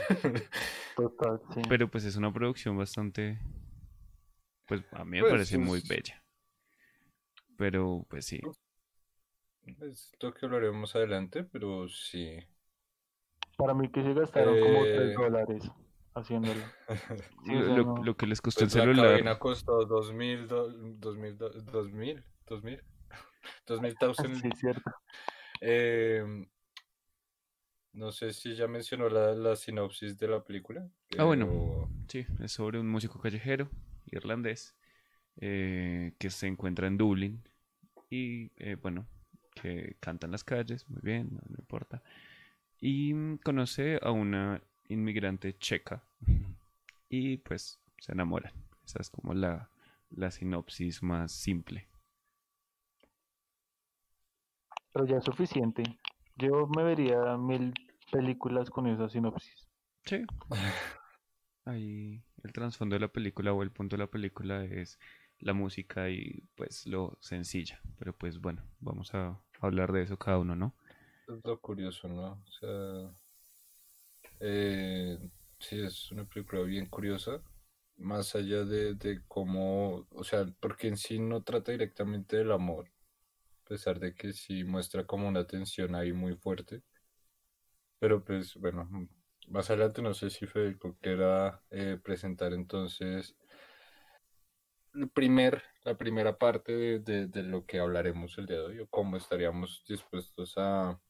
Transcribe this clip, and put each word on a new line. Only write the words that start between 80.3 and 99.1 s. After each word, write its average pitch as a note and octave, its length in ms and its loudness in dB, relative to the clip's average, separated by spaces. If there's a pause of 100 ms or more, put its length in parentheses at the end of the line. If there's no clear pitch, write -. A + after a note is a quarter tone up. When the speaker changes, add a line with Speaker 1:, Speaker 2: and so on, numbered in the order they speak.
Speaker 1:
porque A2 280 -4
en G#2 80 0
sí A2 220 -4
no A2+ 240 -2
trata A#2+ 300 -2
directamente G#2 640 -2
del A2 140 4
amor, F2+ 360 0 (760)
a - 40 -16
pesar F#2+ 320 -2
de F2+ 140 -4
que G2+ 180 -8
sí F#2+ 320 -6
muestra F2+ 400 -4
como G2+ 240 -2
una F2+ 180 0
tensión F#2 480 -4
ahí F2 180 0
muy F2+ 240 -2
fuerte. G2 460 -6 (1160)
Pero, G#2 240 6
pues, F#2+ 300 -4
bueno, F2 340 -4 (600)
más F#2+ 220 -2
adelante A2 320 2
no G#2+ 120 0
sé G2+ 160 -4
si - 160 -8
Federico F#2+ 540 -2
quiera, F#2+ 720 2
eh, G2 320 -4
presentar F2+ 500 -2
entonces F#2 840 -4 (1600)
el C#4+ 140 -2
primer, B2+ 540 6 (220)
la A#2 140 0
primera A2 400 2
parte A#2+ 340 4
de, A#2 280 2
de, G2+ 260 0
de F#2+ 160 -4
lo F#2 240 -2
que F#2 140 -2
hablaremos F2 580 0
el G2 80 -8
día F#2 120 -2
de D#2+ 80 -2
hoy, G#2 140 -8
o G#2+ 80 -10
cómo G2 280 0